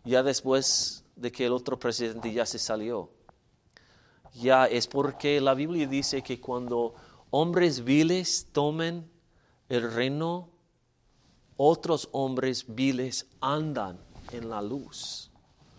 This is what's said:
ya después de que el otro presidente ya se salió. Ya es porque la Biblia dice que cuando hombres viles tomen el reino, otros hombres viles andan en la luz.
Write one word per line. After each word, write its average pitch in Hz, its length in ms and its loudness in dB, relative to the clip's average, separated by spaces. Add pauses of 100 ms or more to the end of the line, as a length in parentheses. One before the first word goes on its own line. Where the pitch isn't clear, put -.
ya 127 180 4
después 131 840 0 (100)
de 120 160 -6
que 123 160 -2
el 120 60 2
otro 123 260 -2
presidente 113 540 -2
ya 113 140 2
se 117 120 -6
salió. 110 520 -4 (1200)
Ya 127 300 6
es 117 240 2
porque 143 520 0
la 135 140 4
Biblia 156 320 -2
dice 135 360 -2
que 123 180 -8
cuando 120 540 -4 (360)
hombres 160 540 2
viles 165 640 2
tomen 160 580 -2 (600)
el 120 240 0
reino, 151 560 -2 (1080)
otros 160 540 4
hombres 131 560 -2
viles 127 600 -2 (120)
andan 131 600 -2 (320)
en 113 180 -10
la 107 100 -6
luz. - 720 -8 (480)